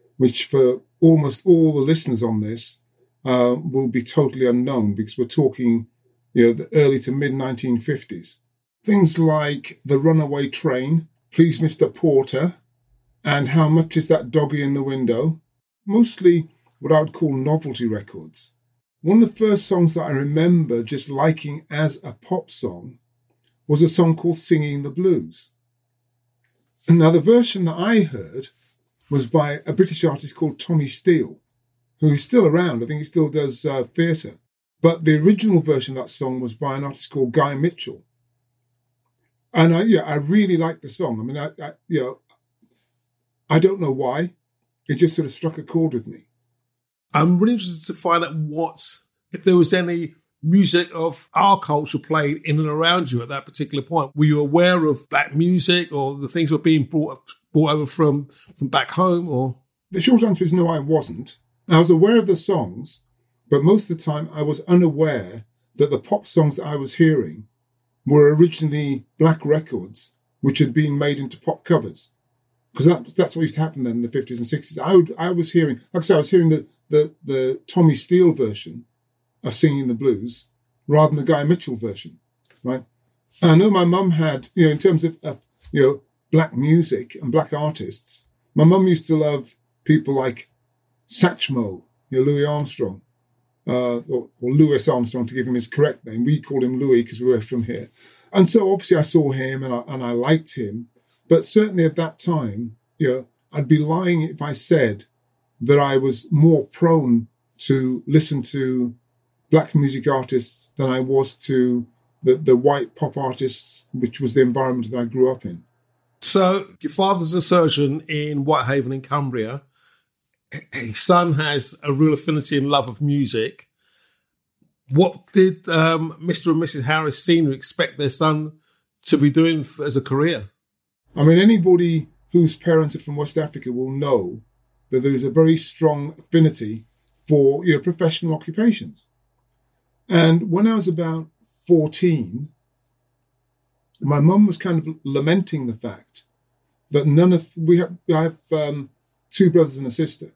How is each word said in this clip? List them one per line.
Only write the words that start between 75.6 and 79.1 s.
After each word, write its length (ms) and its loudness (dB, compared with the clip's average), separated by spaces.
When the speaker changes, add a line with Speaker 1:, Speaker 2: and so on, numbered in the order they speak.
Speaker 1:
like 100 -4
I 20 -6
said, 100 4
I 20 4
was 140 0
hearing 180 4
the, 180 0
the, 340 2
the 460 -4
Tommy 260 4
Steele 380 4
version 540 -8